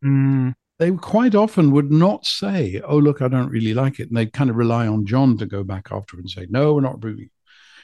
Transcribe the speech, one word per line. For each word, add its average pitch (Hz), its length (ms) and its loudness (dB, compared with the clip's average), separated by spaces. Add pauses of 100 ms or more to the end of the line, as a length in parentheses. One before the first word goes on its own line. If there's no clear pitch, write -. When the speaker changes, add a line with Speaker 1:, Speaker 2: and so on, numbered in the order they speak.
Speaker 1:
Mm. 135 500 2 (260)
Speaker 2:
They 170 120 2
quite 214 420 0
often 202 380 4
would 143 200 2
not 175 340 2
say, 170 600 -4
"Oh, 147 120 0
look, 147 240 2
I 127 80 0
don't 131 220 -2
really 113 220 -2
like 135 280 -2
it." - 80 -12
And 117 80 -4
they'd 113 160 -2
kind 139 160 0
of 113 80 -2
rely 117 280 0
on 107 200 -2
John 123 320 2
to 104 80 -6
go 101 180 -6
back 98 300 -10
afterward 95 300 -12
and 92 60 -14
say, 92 200 -14
"No, 143 240 0
we're 143 80 0
not 131 140 -4
approving." 110 340 -12 (540)